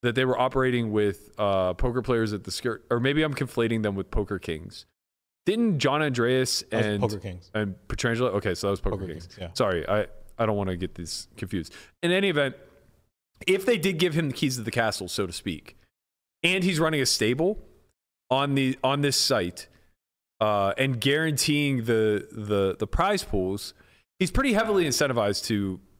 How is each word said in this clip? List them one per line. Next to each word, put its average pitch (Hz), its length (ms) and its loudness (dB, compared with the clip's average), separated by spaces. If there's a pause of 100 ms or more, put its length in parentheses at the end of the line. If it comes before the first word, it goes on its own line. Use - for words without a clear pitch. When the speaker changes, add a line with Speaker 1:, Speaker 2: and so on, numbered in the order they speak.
Speaker 1:
that 120 120 0
they 131 100 2
were 127 140 2
operating 127 520 2
with, 104 480 0
uh, 95 360 2
poker 123 280 0
players 113 300 2
at 101 120 -6
the 95 60 -10
secure, - 300 -4 (100)
or 120 80 2
maybe 143 240 2
I'm 151 120 0
conflating 117 480 0
them 104 120 0
with 95 160 -4
Poker 101 280 0
Kings. 82 480 -8 (580)
Didn't 214 340 2
John 143 240 2
Andreas 127 680 2
Speaker 2:
That 113 60 -2
was 110 100 2
Speaker 1:
and 104 140 0
Speaker 2:
Poker 107 180 0
Kings. 90 360 -12
Speaker 1:
and 104 200 -2 (140)
Petrangelo? 117 460 0
Okay, 101 200 0
so 98 140 -2
that 98 40 2
was 98 80 -4
Poker 104 160 -2
Speaker 2:
Poker 92 160 -8
Speaker 1:
Kings. 85 140 -12
Speaker 2:
Kings, - 140 -20
yeah. 87 140 -10
Speaker 1:
Sorry, 92 340 0
I, 104 180 2 (320)
I 117 80 0
don't 107 100 0
wanna 95 200 -2
get 87 180 -6
these - 420 -10
confused. 90 360 -6 (300)
In 170 80 0
any 196 200 2
event, 143 260 0 (880)
if 190 200 2
they 196 120 4
did 170 200 0
give 170 160 2
him 160 140 0
the 127 60 -4
keys 127 220 0
to 120 60 -8
the 110 80 -4
castle, 107 380 -2
so 98 180 -2
to 87 60 -8
speak, - 440 -8 (640)
and 180 220 2
he's 175 160 2
running 156 200 2
a 127 60 2
stable 147 520 0 (720)
on 139 240 0
the, 131 280 0
on 139 200 2
this 139 140 2
site, 95 520 0 (680)
uh, 104 380 2
and 131 240 0
guaranteeing 147 840 0
the, 110 460 2
the, 101 480 0
the 107 80 -2
prize 190 380 0
pools, 95 480 -4 (460)
he's 185 120 0
pretty 262 220 2
heavily 208 320 2
incentivized 120 640 0
to 98 340 -2 (200)